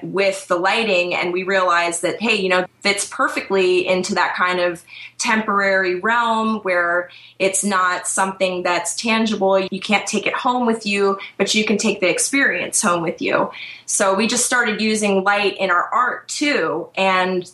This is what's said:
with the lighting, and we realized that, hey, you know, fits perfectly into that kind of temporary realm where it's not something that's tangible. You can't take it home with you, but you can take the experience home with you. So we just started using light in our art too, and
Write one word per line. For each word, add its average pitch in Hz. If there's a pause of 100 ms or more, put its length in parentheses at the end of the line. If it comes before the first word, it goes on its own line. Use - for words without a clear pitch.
with 190
the 185
lighting, 185
and 175
we 185
realized 175
that, 175
hey, 226
you 190
know, 180 (180)
fits 202
perfectly 190
into 185
that 175
kind 180
of 175 (340)
temporary 196
realm 220
where 175 (300)
it's 190
not 185
something 190
that's 175
tangible. 214
You 190
can't 202
take 214
it -
home 247
with 226
you, 202 (200)
but 196
you 214
can 208
take 208
the -
experience -
home 175
with 165
you. - (360)
So 196
we 214
just 247
started 226
using 208
light 202
in 185
our 175
art 240
too, 170
and 185